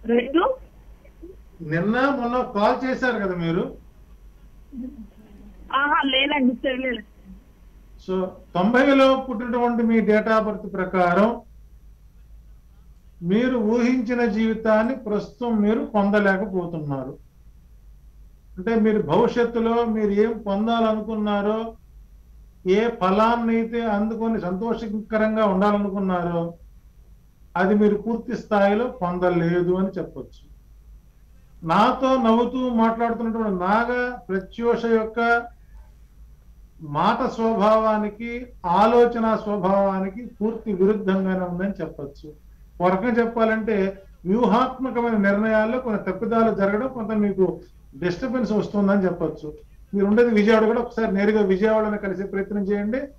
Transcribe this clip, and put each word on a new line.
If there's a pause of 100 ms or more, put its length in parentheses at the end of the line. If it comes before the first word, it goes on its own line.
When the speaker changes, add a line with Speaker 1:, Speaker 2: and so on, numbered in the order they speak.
Speaker 1:
రెండు? (1040)
Speaker 2:
నిన్న
మొన్న
కాల్
చేశారు
కదా
మీరు? (2000)
Speaker 1:
ఆహా,
లేదండి,
చేయలేదు. (1000)
Speaker 2:
So,
తొంభైలో
పుట్టినటువంటి
మీ
date
of
birth
ప్రకారం (1800)
మీరు
ఊహించిన
జీవితాన్ని
ప్రస్తుతం
మీరు
పొందలేకపోతున్నారు. (1400)
అంటే
మీరు
భవిష్యత్తులో
మీరు
ఏం
పొందాలనుకున్నారో, (920)
ఏ
ఫలాన్నైతే
అందుకొని
సంతోషకరంగా
ఉండాలనుకున్నారో, (1040)
అది
మీరు
పూర్తి
స్థాయిలో
పొందలేదు
అని
చెప్పొచ్చు. (1160)
నాతో
నవ్వుతూ
మాట్లాడుతున్నటువంటి
నాగ
ప్రత్యూష
యొక్క (1300)
మాట
స్వభావానికి, (180)
ఆలోచన
స్వభావానికి
పూర్తి
విరుద్ధంగానే
ఉందని
చెప్పొచ్చు. (320)
ఒక
రకంగా
చెప్పాలంటే (220)
వ్యూహాత్మకమైన
నిర్ణయాల్లో
కొన్ని
తప్పిదాలు
జరగడం,
కొంత
మీకు (380)
డిస్టర్బెన్స్
వస్తుందని
చెప్పొచ్చు. (360)
మీరు
ఉండేది
విజయవాడ
కూడా,
ఒకసారి
నేరుగా
విజయవాడలో
కలిసే
ప్రయత్నం
చేయండి. (220)